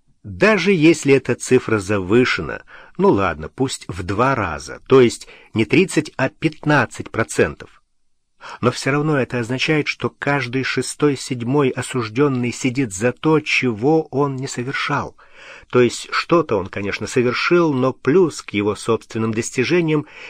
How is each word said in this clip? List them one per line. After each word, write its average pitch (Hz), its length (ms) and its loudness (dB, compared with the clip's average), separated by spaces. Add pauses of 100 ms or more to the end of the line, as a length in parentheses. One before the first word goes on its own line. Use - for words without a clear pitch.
(240)
Даже 180 480 2
если 151 420 4
эта 127 200 2
цифра 117 440 2
завышена, 101 840 0 (340)
ну 190 140 4
ладно, 87 380 0
пусть - 400 -6
в 87 140 -8
два 110 320 0
раза, 80 540 -6
то 131 120 8
есть - 280 2 (240)
не 110 120 0
тридцать, - 520 0
а 131 120 0
пятнадцать - 840 -2
процентов. - 720 -2 (760)
Но 120 120 2
все - 180 -4
равно 147 280 0
это 123 200 -2
означает, 131 480 -2
что - 240 -4
каждый 131 540 -2
шестой, 135 520 0
седьмой 127 540 0
осужденный 123 840 -2
сидит 127 400 -2
за 113 200 0
то, 156 260 2
чего 135 720 0
он 139 240 0
не 131 140 -8
совершал. 135 680 -6 (540)
То 127 100 4
есть - 300 0
что-то 117 460 0
он, 92 100 -4
конечно, 101 400 -6
совершил, 143 680 2
но 131 200 0
плюс 156 500 2
к - 80 -20
его 101 240 -2
собственным 110 580 -2
достижениям 147 720 0 (240)